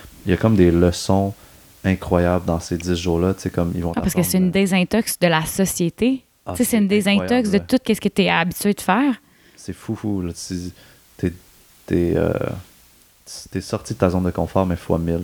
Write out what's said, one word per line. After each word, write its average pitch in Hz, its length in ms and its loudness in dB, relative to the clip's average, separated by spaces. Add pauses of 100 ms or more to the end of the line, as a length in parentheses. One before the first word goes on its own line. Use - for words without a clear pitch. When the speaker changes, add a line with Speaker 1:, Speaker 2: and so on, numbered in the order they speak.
(260)
Speaker 1:
il 98 60 0
y - 20 6
a 85 40 2
comme 113 200 2
des 87 140 6
leçons 95 640 2 (520)
incroyables 90 600 0
dans 85 140 0
ces 87 180 -6
dix 87 180 -2
jours-là, 87 380 0
tu - 100 -8
sais, 95 60 -4
comme 87 240 -2
ils 90 80 -4
vont 85 140 -4
Speaker 2:
Ah, - 60 -2
parce 190 120 -2
que - 60 -2
Speaker 1:
t'apprendre 175 120 0
Speaker 2:
c'est 190 80 0
une 185 80 2
Speaker 1:
de 175 40 0
Speaker 2:
désintox 196 680 0
de 175 80 2
la 160 180 2
société. 190 800 -2 (200)
Speaker 1:
Ah, - 60 -10
Speaker 2:
Tu 90 60 -6
sais, 247 140 0
c'est 233 80 2
une 196 100 2
Speaker 1:
c'est 208 80 2 (100)
incroyable, 202 220 2
Speaker 2:
désintox 240 220 2
de 196 80 2
Speaker 1:
là. - 60 -2
Speaker 2:
tout 262 120 2 (180)
ce - 60 -8
que 196 80 0
t'es 180 200 2
habitué 175 440 0
de - 80 -6
faire. 247 320 2 (420)
Speaker 1:
C'est - 180 -12
fou, - 220 -8
fou, 104 260 -4
là. 87 120 -6
Tu, - 220 -10 (640)
t'es, 90 140 -2 (540)
t'es, 87 300 0
euh, 82 180 0 (1160)
t'es 95 100 -6
sorti - 320 -8
de - 60 -8
ta 95 100 4
zone 92 140 0
de 87 80 0
confort, 87 340 0
mais 90 100 0
fois 85 220 -2
mille, 85 260 -2